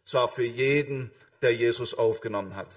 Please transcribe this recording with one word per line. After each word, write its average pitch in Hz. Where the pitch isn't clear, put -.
zwar 123
für 127
jeden, 135
der 123
Jesus 117
aufgenommen 107
hat. 98